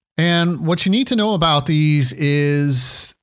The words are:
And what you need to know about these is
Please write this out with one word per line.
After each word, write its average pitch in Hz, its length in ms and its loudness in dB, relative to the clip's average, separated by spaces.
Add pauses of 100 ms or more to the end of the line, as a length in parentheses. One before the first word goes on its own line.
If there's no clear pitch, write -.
(180)
And 170 480 0
what 175 200 -2
you 185 60 2
need 247 160 0
to 254 80 -2
know 214 180 0
about 151 320 0
these 151 480 2
is 143 1080 -2